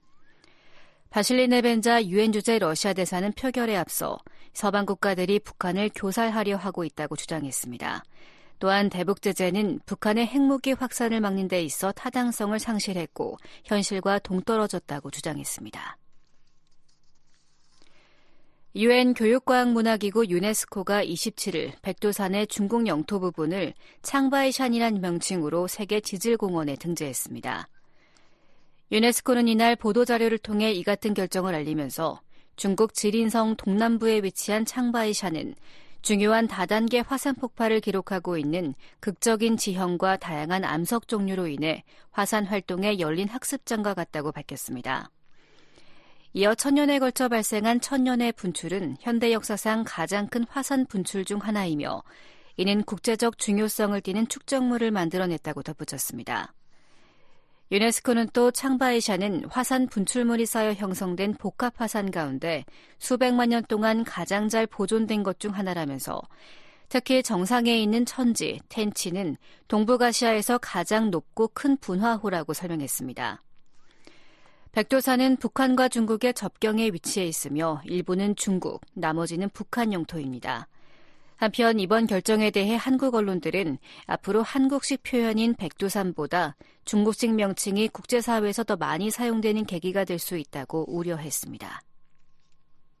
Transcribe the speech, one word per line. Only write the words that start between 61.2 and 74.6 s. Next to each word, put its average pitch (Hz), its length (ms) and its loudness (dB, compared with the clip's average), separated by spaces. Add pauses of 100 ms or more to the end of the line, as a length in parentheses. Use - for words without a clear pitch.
복합 240 480 -4
화산 202 300 -2
가운데 151 520 -4 (360)
수백만 247 500 2
년 233 140 2
동안 220 400 2
가장 202 460 -2
잘 226 180 2
보존된 214 560 0
것 190 160 -2
중 208 160 -4
하나라면서 170 640 -4 (680)
특히 262 340 2
정상에 233 560 2
있는 220 260 2
천지, 240 540 0 (100)
텐치는 190 680 -2 (300)
동북아시아에서 226 920 2
가장 214 500 0
높고 202 460 0
큰 277 220 4
분화호라고 190 760 0
설명했습니다. 131 880 -6 (1300)